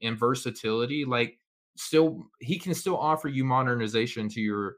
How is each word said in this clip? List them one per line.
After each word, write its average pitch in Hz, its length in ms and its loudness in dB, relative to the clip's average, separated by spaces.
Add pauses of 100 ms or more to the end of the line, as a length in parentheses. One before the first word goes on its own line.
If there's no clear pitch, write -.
and 113 180 -2
versatility. 123 840 0
Like, 120 340 0 (380)
still, 160 460 2 (180)
he 165 180 -2
can 180 140 -4
still 175 240 -2
offer 156 320 0
you 135 160 0
modernization 120 840 0
to 110 120 -6
your 104 360 -2